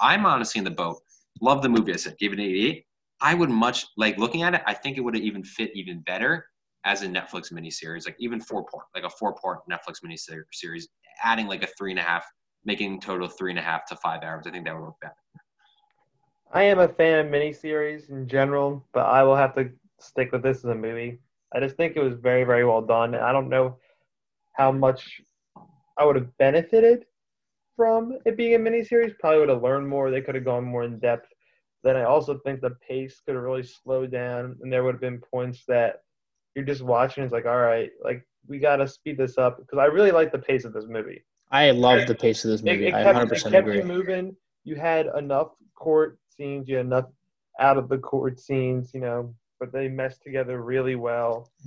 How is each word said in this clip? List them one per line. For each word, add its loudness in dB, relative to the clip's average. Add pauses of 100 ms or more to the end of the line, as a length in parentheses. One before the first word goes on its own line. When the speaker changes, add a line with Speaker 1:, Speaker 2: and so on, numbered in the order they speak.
Speaker 1:
I'm 4
honestly 0
in -2
the -4
boat. -6 (400)
Love 2
the 0
movie, 2
I -4
said, -10
gave -4
it -6
an -4
eighty-eight. -2 (340)
I 2
would 2
much, 0 (100)
like, 0
looking -2
at 2
it, -2
I -2
think -8
it -6
would -4
have -4
even -6
fit -8
even -12
better -4 (400)
as -2
a -8
Netflix -8
miniseries, -14
like, -12
even -8
four -10
part, -18
like, -10
a -8
four-part -6 (100)
Netflix -12
miniseries, -14 (380)
adding, -2
like, -8
a -6 (100)
three -8
and -4
a -4
half, -4 (400)
making -6
total -6
three -8
and -6
a -6
half -6
to -14
five -8
hours. -12
I -10
think -12
that -8
would -12
work -18
better. -18 (1400)
Speaker 2:
I 4
am 6
a 8
fan 2
of -4
miniseries -4
in -10
general, 0
but 2
I 6
will 6
have 2
to -2 (300)
stick -4
with -2
this 0
as -16
a -2
movie. -8 (340)
I -2
just -4
think -2
it 0
was 0
very, 2
very 4
well 4
done. 2
And -4
I 2
don't 0
know 0 (760)
how 4
much 0 (760)
I 2
would 6
have -4
benefited 6 (720)
from 0
it 0
being 2
a 6
miniseries. 0
Probably 4
would 4
have 2
learned 0
more. 0
They -2
could -8
have -6
gone -2
more -4
in -8
depth. -2 (560)
Then 4
I 0
also 2
think -8
the -6 (100)
pace -10
could -6
have -6
really -4
slowed -6
down, -6
and -12
there 2
would 0
have -12
been -6
points -8
that 2 (520)
you're -6
just -4
watching. 0
It's -4
like, -4
"All 0
right, 2 (140)
like, -6 (200)
we -12
gotta 2
speed -10
this -2
up," 2 (100)
'cause -4
I 6
really 6
like 4
the -4
pace -2
of -16
this -8
movie. -10 (260)
Speaker 3:
I 6
love 6
Speaker 2:
It, -2
Speaker 3:
the 0
pace 0
of 0
this 0
Speaker 2:
it, -4
Speaker 3:
movie. 2
Speaker 2:
it 0
Speaker 3:
I 2
Speaker 2:
kept, 8
Speaker 3:
hundred 2
percent 0
Speaker 2:
it 8
kept 4
Speaker 3:
agree. 0
Speaker 2:
you 0
moving. -4 (280)
You -10
had 0 (100)
enough -2 (220)
court 2 (100)
scenes. -10
You -2
had 0
enough 0 (520)
out 6
of -4
the 0
court -4
scenes, -4
you -12
know, -6 (240)
but -10
they -4
meshed -8
together -6
really -2
well. -4 (160)